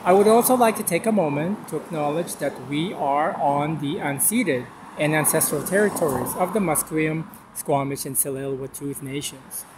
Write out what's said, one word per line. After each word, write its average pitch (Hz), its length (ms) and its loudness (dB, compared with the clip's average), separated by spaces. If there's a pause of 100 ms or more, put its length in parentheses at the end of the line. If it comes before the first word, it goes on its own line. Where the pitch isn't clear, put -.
I 180 100 6
would 196 140 8
also 233 280 6
like 226 220 4
to 214 60 -4
take 170 220 0
a 220 60 2
moment 170 560 0
to 160 100 -6
acknowledge 151 600 -4
that 135 300 -6
we 156 240 -2
are 147 480 0
on 147 420 0
the 147 160 -2
unceded 143 680 0 (320)
and 151 160 2
ancestral 151 480 0
territories 170 760 0
of 180 180 -2
the 220 60 2
Musqueam, 156 680 -2 (260)
Squamish, 139 500 -2
and 139 120 -8
Tsleil-Waututh 135 880 -6
Nations, - 600 -8 (140)